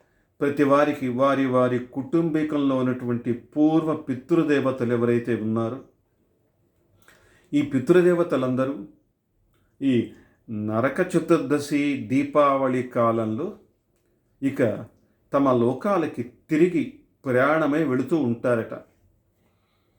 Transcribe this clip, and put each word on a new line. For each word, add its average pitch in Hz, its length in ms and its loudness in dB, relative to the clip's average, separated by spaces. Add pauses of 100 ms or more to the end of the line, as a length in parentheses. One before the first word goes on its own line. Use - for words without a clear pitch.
(400)
ప్రతి 143 240 0
వారికి 143 440 2
వారి 135 380 2
వారి 123 320 2
కుటుంబీకంలో 147 960 -2
ఉన్నటువంటి 123 560 -2
పూర్వ 156 640 0
పితృదేవతలు 131 960 0
ఎవరైతే 120 420 2
ఉన్నారో, 113 440 -4 (1800)
ఈ 294 80 2
పితృదేవతలందరూ 170 1200 0 (960)
ఈ 123 300 0 (380)
నరక 110 500 -2
చతుర్దశి 147 1080 -2
దీపావళి 135 760 2
కాలంలో 117 760 -2 (840)
ఇక 127 440 -2 (480)
తమ 139 180 2
లోకాలకి 131 680 0
తిరిగి 160 720 -2 (300)
ప్రయాణమై 147 600 2
వెళుతూ 127 320 -2
ఉంటారట. 120 640 -2 (1200)